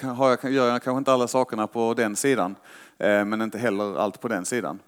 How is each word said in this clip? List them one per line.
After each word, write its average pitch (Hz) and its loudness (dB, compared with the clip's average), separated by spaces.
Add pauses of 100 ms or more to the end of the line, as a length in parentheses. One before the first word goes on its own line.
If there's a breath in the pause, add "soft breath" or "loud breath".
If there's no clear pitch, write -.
har 131 2
jag, 127 0
gör 131 2
jag 120 0
kanske 127 -2
inte 135 2
alla 123 2
sakerna 117 0
på 113 0
den 110 0
sidan, 101 0 (420 loud breath)
eh, 104 2
men 110 -2
inte 110 -4
heller 104 -2
allt 98 -2
på 127 -4
den 101 -4
sidan. 98 -4